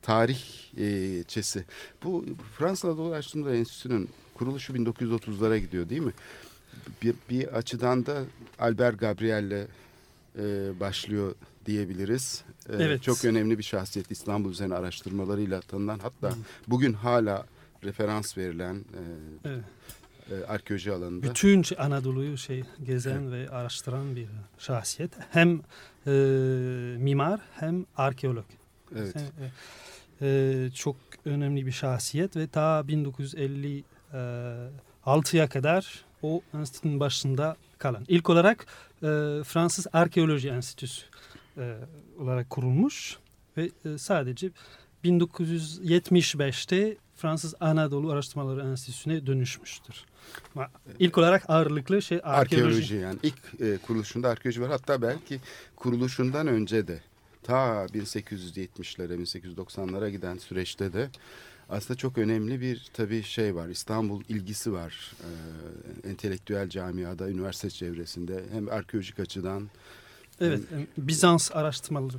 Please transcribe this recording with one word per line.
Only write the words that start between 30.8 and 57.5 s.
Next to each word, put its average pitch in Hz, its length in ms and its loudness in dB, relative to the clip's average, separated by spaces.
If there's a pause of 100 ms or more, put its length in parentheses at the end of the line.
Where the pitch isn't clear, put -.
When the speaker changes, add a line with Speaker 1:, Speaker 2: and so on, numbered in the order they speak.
Speaker 2:
önemli 143 420 0
bir 131 60 -2
şahsiyet 139 640 -2
ve 160 100 -2
ta 156 420 2
bin 151 160 2
dokuz 139 200 -6
yüz 139 100 -10
elli, 139 500 -4 (300)
e, 120 400 -6 (500)
altıya 151 440 6
kadar 151 560 0 (180)
o 160 200 -2 (120)
enstitünün 147 460 -2
başında 143 560 0 (220)
kalan. 123 300 -2
İlk 175 220 6
olarak, 175 360 8 (360)
e, 156 40 -2 (380)
Fransız 170 480 2
Arkeoloji 160 560 4
Enstitüsü, 127 540 -6 (560)
e, 120 180 -6 (420)
olarak 127 320 -2
kurulmuş 131 680 2 (400)
ve, 170 140 -2 (140)
e, 151 140 -6
sadece 151 520 0 (540)
bin 175 160 8
dokuz 170 300 0
yüz 160 300 -4 (100)
yetmiş 175 480 6
beşte 185 580 2 (200)
Fransız 160 440 -2
Anadolu 156 500 2
Araştırmaları 139 600 -2
Enstitüsü'ne 131 560 -4
dönüşmüştür. - 680 -2 (600)
Ama 139 140 -8 (300)
ilk 180 200 6
olarak 175 320 8
ağırlıklı 151 520 4
şey, 170 220 -2
arkeoloji. 135 420 6
Speaker 1:
Arkeoloji 113 280 2
yani. 95 280 -2
İlk, - 380 -4
e, 104 260 0
kuruluşunda 117 420 0
arkeoloji 117 340 -2
var. 123 80 -2
Hatta 131 320 0
belki 131 380 -4 (360)
kuruluşundan 127 680 0
önce 110 420 2
de 82 120 -8 (420)
ta 120 520 2